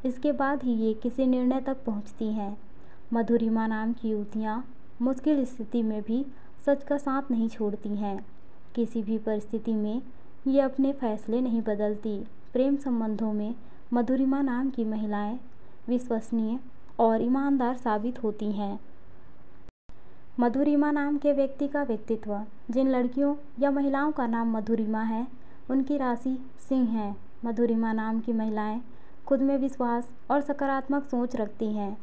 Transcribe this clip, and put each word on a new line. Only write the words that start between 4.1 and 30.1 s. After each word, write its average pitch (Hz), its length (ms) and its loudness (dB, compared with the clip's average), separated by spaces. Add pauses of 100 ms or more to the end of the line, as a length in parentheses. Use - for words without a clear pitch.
मुश्किल 269 420 2
स्थिति 233 380 -2
में 214 200 0
भी 233 220 0 (420)
सच 285 160 4
का 285 160 0
साथ 277 320 0
नहीं 226 180 2
छोड़ती 208 480 -2
हैं। 202 220 -2 (560)
किसी 226 280 0
भी 214 160 0
परिस्थिति 214 560 -2
में 214 280 0 (440)
ये 269 140 6
अपने 269 320 2
फैसले 226 480 0
नहीं 233 220 2
बदलती। 208 560 0 (340)
प्रेम 269 260 4
संबंधों 220 540 0
में 214 220 -2 (380)
मधुरिमा 262 500 4
नाम 262 280 2
की 233 140 0
महिलाएं 214 540 -2 (500)
विश्वसनीय 233 680 0 (400)
और 226 240 6
ईमानदार 254 540 2
साबित 247 460 -2
होती 208 300 -2
हैं। 202 260 -2 (1600)
मधुरिमा 285 500 4
नाम 294 280 2
के 294 140 4
व्यक्ति 277 360 2
का 285 140 0
व्यक्तित्व। 214 580 -2 (300)
जिन 262 200 4
लड़कियों 254 440 2 (260)
या 285 100 4
महिलाओं 277 420 2
का 269 140 0
नाम 233 300 2
मधुरिमा 220 460 0
है, 226 240 -2 (440)
उनकी 269 260 2
राशि 262 400 0 (240)
सिंह 254 280 2
है। 208 260 0 (300)
मधुरिमा 226 480 2
नाम 220 280 0
की 233 120 -2
महिलाएं 214 480 0 (460)
खुद 269 160 4
में 277 160 4
विश्वास 247 500 0 (220)